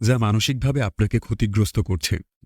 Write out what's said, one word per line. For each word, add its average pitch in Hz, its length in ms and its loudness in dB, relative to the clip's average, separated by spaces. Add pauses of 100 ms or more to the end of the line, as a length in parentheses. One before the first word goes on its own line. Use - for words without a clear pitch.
যা 117 160 4
মানসিকভাবে 120 640 0
আপনাকে 107 380 0
ক্ষতিগ্রস্ত 107 600 0
করছে। - 380 -2 (280)